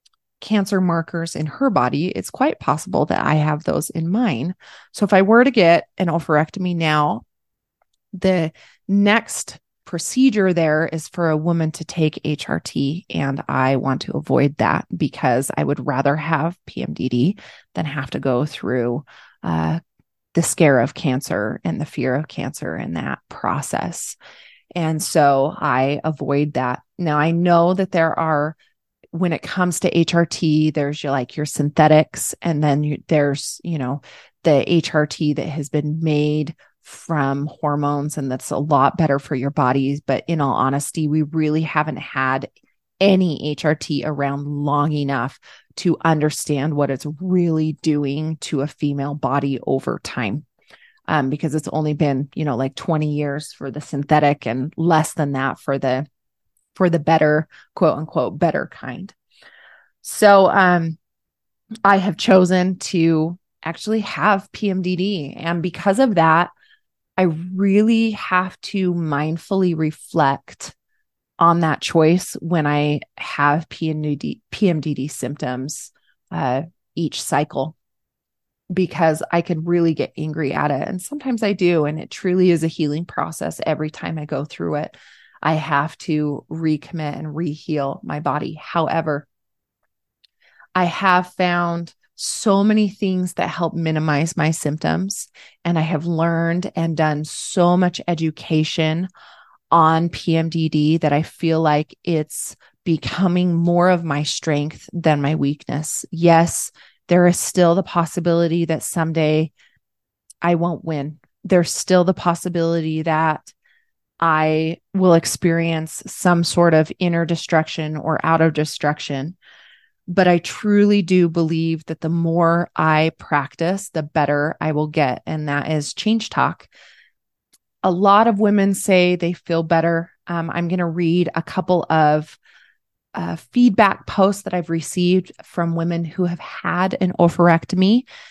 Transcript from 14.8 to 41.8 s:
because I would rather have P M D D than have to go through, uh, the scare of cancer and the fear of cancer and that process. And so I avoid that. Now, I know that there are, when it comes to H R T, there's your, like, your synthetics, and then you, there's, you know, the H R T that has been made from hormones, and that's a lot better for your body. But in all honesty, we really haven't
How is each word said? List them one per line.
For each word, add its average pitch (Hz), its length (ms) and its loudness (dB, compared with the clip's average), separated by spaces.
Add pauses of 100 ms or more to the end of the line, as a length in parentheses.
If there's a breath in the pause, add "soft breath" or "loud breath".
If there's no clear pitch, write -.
because 135 600 -2
I 151 80 -2
would 139 220 -4
rather 139 300 0
have 156 500 -4
P - 160 -12
M 127 120 -8
D 127 160 -6
D 131 280 0 (380 loud breath)
than 165 100 -4
have 143 260 -8
to - 80 -6
go 135 260 0
through, 120 580 -4 (400 soft breath)
uh, 160 380 -2 (540)
the 170 60 2
scare 143 380 4
of 131 140 0
cancer 110 720 -4
and - 160 -4
the 156 40 -8
fear 127 300 -4
of 151 140 -4
cancer - 460 -8
and - 200 -8
that - 320 -6
process. - 880 -6 (580 loud breath)
And 160 300 -4
so 143 520 2
I 135 500 0
avoid 147 480 0
that. 123 280 -2 (160)
Now, 156 220 0
I 160 120 2
know 175 420 4
that 190 180 -2
there 165 260 0
are, 156 380 -2 (560)
when 170 220 -2
it - 100 -4
comes 180 380 -2
to - 140 0
H 165 200 2
R 170 100 4
T, 156 460 2
there's 147 320 -4
your, 143 80 -4
like, 131 240 -4
your 147 100 -4
synthetics, 151 960 2
and 156 220 0
then 147 200 2
you, 151 260 -4
there's, 143 560 0
you 170 120 -4
know, 131 240 -6 (420 loud breath)
the 147 280 4
H 165 240 0
R 151 100 2
T 147 280 -2
that 143 160 -6
has 143 200 -8
been 151 320 -2
made 151 540 0 (260 soft breath)
from 143 640 -4 (140)
hormones, 147 560 -2
and 139 120 -4
that's 131 220 -8
a - 60 -2
lot 143 400 2
better 143 200 2
for 139 180 -6
your 135 160 -4
body. 139 540 0
But - 220 -4
in 160 140 -2
all 139 120 0
honesty, 143 540 -2
we 156 140 0
really 156 400 -2
haven't 156 340 -2